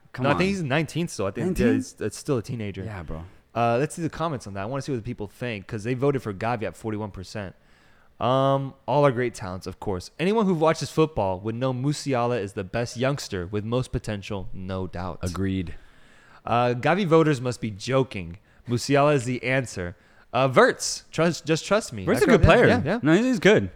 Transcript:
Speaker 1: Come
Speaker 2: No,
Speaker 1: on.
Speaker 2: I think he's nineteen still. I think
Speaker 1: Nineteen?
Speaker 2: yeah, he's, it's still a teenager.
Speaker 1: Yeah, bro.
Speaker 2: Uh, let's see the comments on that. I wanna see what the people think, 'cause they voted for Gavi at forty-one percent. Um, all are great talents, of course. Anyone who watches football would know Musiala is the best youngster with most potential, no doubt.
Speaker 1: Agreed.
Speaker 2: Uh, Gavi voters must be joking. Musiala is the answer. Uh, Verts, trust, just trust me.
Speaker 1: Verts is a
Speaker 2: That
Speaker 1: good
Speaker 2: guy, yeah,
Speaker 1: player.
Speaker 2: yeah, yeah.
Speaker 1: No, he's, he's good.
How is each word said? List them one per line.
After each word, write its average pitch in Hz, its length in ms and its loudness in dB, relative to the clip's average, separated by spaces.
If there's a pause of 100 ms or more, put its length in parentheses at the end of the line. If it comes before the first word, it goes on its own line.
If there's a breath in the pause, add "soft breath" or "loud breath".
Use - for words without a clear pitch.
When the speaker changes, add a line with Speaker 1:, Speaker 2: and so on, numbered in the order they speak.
(120)
Speaker 1:
Come 123 100 -6
Speaker 2:
No, 135 80 2
Speaker 1:
on. 143 60 2
Speaker 2:
I - 20 -2
think 185 120 2
he's 196 120 -4
nineteen 156 460 -2
still. - 180 -4
I 101 60 -4
think 113 160 -6
Speaker 1:
Nineteen? - 180 0
Speaker 2:
yeah, - 60 4
he's, - 260 -2
it's 104 180 -6
still 135 220 -2
a 104 40 -4
teenager. 101 420 -8
Speaker 1:
Yeah, 92 180 -10
bro. 80 220 -10 (320)
Speaker 2:
Uh, 117 220 2
let's 151 180 -2
see 175 60 -6
the 156 60 -2
comments 160 380 -6
on 98 80 -12
that. 98 80 -8
I 101 40 -6
wanna 131 160 -6
see 147 100 -6
what 123 60 -2
the 107 40 -6
people 110 240 -8
think, 107 400 -8
'cause 110 160 -8
they 123 120 -2
voted 135 280 0
for 110 100 -6
Gavi 110 300 -4
at 90 140 -6
forty-one 107 340 -6
percent. 95 460 -12 (640 soft breath)
Um, 135 540 2 (120)
all 143 180 4
are 143 60 6
great 120 240 -2
talents, 92 320 -10
of 92 140 -12
course. 92 400 -6
Anyone 202 260 2
who 190 80 2
watches 156 380 0
football 104 480 0
would 110 160 -4
know 127 180 -2
Musiala 123 640 -2
is 98 120 -6
the 104 100 -6
best 113 340 -6
youngster 113 520 -2
with 104 160 -4
most 123 260 -2
potential, 104 600 -6
no 95 340 -6
doubt. 90 360 -8
Speaker 1:
Agreed. 92 520 -2 (720 soft breath)
Speaker 2:
Uh, 123 320 2
Gavi 165 260 2
voters 156 360 4
must 123 200 -4
be 110 120 -6
joking. 101 640 -4 (300 soft breath)
Musiala 139 480 4
is 123 80 0
the 127 180 -4
answer. 117 540 -4 (360 soft breath)
Uh, 131 140 2
Verts, 190 640 4
trust, 165 360 0
just 156 200 0
trust - 260 0
me. 101 120 -8
Speaker 1:
Verts 190 160 2
is - 20 6
a 403 80 6
Speaker 2:
That 214 80 8
Speaker 1:
good 139 80 8
Speaker 2:
guy, 170 80 10
yeah, 233 80 8
Speaker 1:
player. - 60 8
Speaker 2:
yeah, - 160 4
yeah. 196 180 0
Speaker 1:
No, 156 140 6
he's, 220 80 4
he's 254 160 2
good. 175 360 6